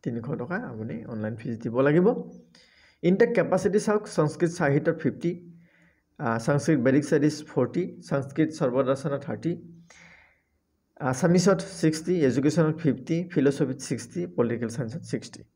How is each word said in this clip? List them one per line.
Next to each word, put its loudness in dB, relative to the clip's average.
তিনিশ -6
টকা -6
আপুনি -8
অনলাইন -6
ফিজ -8
দিব -2
লাগিব। 4
ইনটেক 4
কেপাচিটি 2
চাওক, 0
সংস্কৃত 0
সাহিত্যৰ 2
ফিফটি, -2
আহ, -2
সংস্কৃত 2
বেদিক 4
ষ্টাডিজ 2
ফৰ্টি, -2
সংস্কৃত -2
সৰ্বদৰ্শনা 0
থাৰ্টি, -4
আছামিছত 4
ছিক্সটি, 0
এডুকেশ্যনত 2
ফিফটি, 0
ফিলচফিত 0
ছিক্সটি, -8
পলিটিকেল -2
চায়েন্সত -8
ছিক্সটি। -10